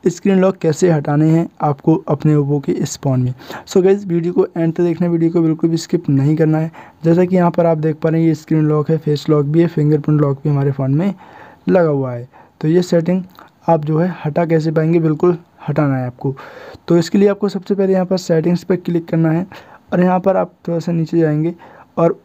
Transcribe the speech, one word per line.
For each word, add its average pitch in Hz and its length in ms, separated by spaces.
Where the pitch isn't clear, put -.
Screen 190 320
lock 190 180
कैसे 165 340
हटाने 151 380
हैं 165 180
आपको 156 340
अपने 151 280
Oppo 143 300
के - 60
इस - 320
फ़ोन 127 180
में। 127 120
So 185 160
guys, 202 220
video 170 280
को 185 120
end 165 160
तक 175 100
देखना, 175 240
video 165 240
को 170 100
बिल्कुल 160 280
भी 165 80
skip 160 320
नहीं 139 260
करना 156 220
है। 160 140
जैसा 170 220
कि 185 100
यहाँ 175 160
पर 170 140
आप 165 120
देख 156 180
पा 160 140
रहे 165 120
हैं, 165 60
ये 160 80
screen 156 320
lock 151 240
है, 160 60
face 147 320
lock 151 160
भी 156 160
है, 170 60
fingerprint 151 540
lock 139 220
भी 151 60
हमारे 139 220
phone 135 240
में 185 180
लगा 175 200
हुआ 135 240
है। 120 140
तो 156 60
ये 170 140
setting 175 420
आप 160 160
जो 156 140
है 180 140
हटा 156 200
कैसे 160 260
पाएंगे, 160 280
बिल्कुल 160 380
हटाना 143 300
है 127 100
आपको। 135 280
तो 170 100
इसके 175 200
लिए 202 120
आपको 202 200
सबसे 196 260
पहले 190 180
यहाँ 185 120
पर 185 120
settings 170 460
पर 185 120
click 170 340
करना 160 220
है 175 160
और 180 80
यहाँ 185 180
पर 190 180
आप 180 160
थोड़ा 170 120
सा 165 120
नीचे 165 280
जाएंगे 160 360
और 170 280